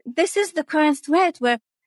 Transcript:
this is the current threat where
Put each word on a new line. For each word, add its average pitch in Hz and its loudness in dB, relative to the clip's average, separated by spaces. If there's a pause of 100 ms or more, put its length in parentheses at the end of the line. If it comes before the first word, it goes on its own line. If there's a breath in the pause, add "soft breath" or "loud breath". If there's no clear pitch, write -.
this 320 -2
is 403 -2
the 311 -4
current 302 0
threat 339 0
where 240 0 (280)